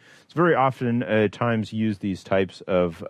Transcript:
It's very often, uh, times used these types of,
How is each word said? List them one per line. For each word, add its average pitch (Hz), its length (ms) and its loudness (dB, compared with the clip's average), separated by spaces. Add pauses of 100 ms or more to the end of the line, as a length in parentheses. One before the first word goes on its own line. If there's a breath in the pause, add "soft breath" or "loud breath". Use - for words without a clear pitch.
(260 loud breath)
It's - 80 -20
very 160 220 2
often, 123 460 0
uh, 107 280 2
times 113 440 -2
used 110 280 -2
these 95 220 -4
types 98 380 -2
of, 90 480 0